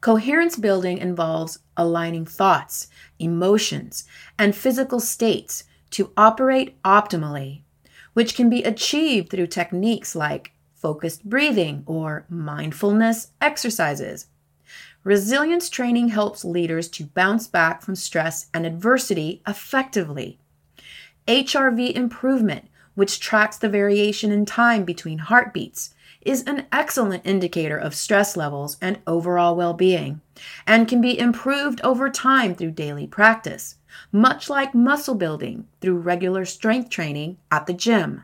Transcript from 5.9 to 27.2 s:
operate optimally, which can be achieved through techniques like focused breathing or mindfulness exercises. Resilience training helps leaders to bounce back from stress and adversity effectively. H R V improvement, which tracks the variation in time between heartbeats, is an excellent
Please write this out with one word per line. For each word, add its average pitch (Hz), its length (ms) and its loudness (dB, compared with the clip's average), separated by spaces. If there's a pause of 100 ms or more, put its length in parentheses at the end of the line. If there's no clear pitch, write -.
operate 262 680 4
optimally, 151 760 0 (520)
which 233 220 2
can 240 160 4
be 240 100 0
achieved 240 720 -2
through 180 160 -2
techniques 185 680 -4
like 147 360 -6 (240)
focused 160 520 -6
breathing 202 600 0
or 156 420 -6
mindfulness 170 1040 0 (100)
exercises. 165 840 -2 (760)
Resilience 277 680 2
training 240 400 0
helps 208 340 -2
leaders 165 460 -2
to - 160 -12
bounce 196 420 0
back 165 340 0
from 190 140 -6
stress 165 580 -4
and 165 120 -4
adversity 175 840 0
effectively. 202 920 -4 (880)
H 262 280 2
R 269 160 4
V 247 240 -2
improvement, 247 720 0 (260)
which 196 260 0
tracks 214 380 2
the 220 120 0
variation 208 640 2
in 208 120 2
time 233 380 2
between 170 360 -6
heartbeats, 208 720 -2 (280)
is 254 220 -2
an 285 300 -4
excellent 240 520 0